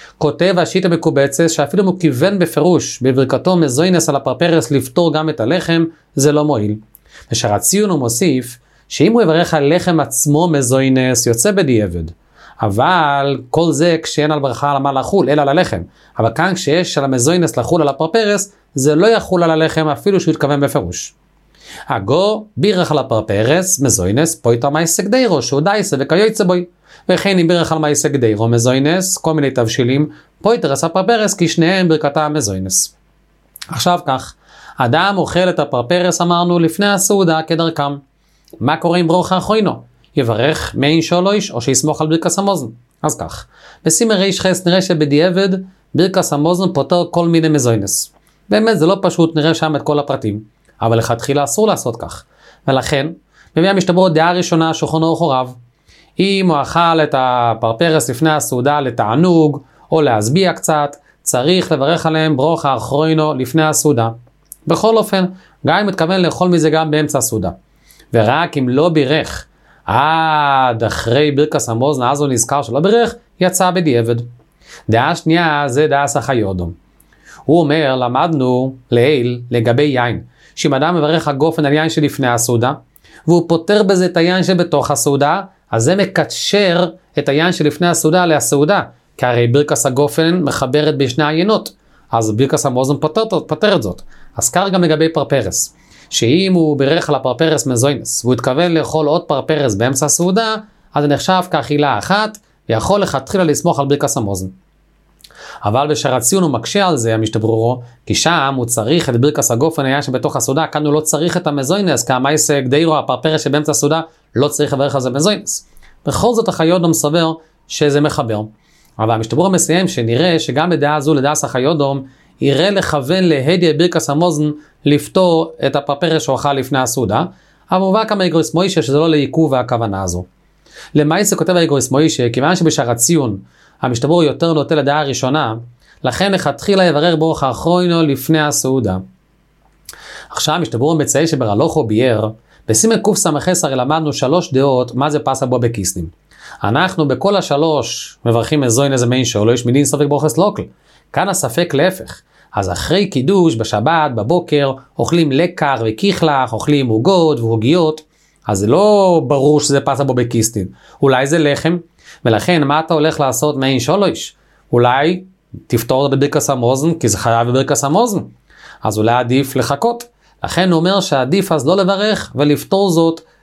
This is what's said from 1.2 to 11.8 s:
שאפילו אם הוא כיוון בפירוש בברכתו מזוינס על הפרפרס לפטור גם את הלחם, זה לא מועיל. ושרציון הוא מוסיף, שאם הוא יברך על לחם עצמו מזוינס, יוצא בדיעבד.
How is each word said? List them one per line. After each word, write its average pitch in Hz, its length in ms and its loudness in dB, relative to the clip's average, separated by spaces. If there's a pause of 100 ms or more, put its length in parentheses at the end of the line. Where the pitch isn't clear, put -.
שאפילו 165 340 0
אם 190 40 2
הוא 185 120 -2
כיוון 165 400 0
בפירוש 160 600 0
בברכתו 131 540 0
מזוינס 165 540 2
על 139 60 2
הפרפרס 156 560 0
לפטור 147 420 0
גם 156 160 -2
את 156 100 -4
הלחם, 165 460 0 (300)
זה 143 160 2
לא 151 140 2
מועיל. 107 300 -2 (560)
ושרציון 175 580 0
הוא 160 100 0
מוסיף, 127 580 -2 (300)
שאם 185 260 2
הוא 233 80 4
יברך 165 320 2
על 147 220 2
לחם 175 240 0
עצמו 147 480 0
מזוינס, 131 800 2
יוצא 120 260 2
בדיעבד. 107 520 0 (580)